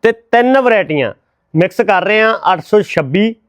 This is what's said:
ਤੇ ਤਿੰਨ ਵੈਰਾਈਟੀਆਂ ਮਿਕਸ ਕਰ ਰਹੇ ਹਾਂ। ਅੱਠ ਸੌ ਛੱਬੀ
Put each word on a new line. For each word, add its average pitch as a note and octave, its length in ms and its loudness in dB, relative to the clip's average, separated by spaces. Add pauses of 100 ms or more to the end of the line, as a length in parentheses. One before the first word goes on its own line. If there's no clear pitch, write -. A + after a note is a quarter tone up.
ਤੇ A3+ 100 0
ਤਿੰਨ B3 500 0
ਵੈਰਾਈਟੀਆਂ D#3 520 -2 (420)
ਮਿਕਸ F3+ 260 -2
ਕਰ F#3+ 220 2
ਰਹੇ G#3+ 180 0
ਹਾਂ। A3 320 0
ਅੱਠ E3 80 -4
ਸੌ G#3+ 200 0
ਛੱਬੀ F3+ 540 -2 (140)